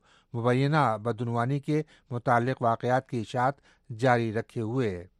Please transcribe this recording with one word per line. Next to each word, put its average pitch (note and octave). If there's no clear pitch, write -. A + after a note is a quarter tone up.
مبینہ B2+
بدعنوانی A#2
کے D3+
متعلق A#2+
واقعات A#2+
کی B2
اشاعت B2+
جاری A#2
رکھے A2+
ہوئے A2+
ہے۔ F2